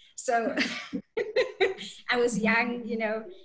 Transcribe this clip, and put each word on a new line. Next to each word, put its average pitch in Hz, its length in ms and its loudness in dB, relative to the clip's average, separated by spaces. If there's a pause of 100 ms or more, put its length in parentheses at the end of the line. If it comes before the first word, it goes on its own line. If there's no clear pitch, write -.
(160)
So 233 380 0 (640)
<laughs> 453 60 -2 (880)
I 247 60 2
was 240 220 4
young, 226 460 2
you 220 140 -4
know, 220 260 0 (200)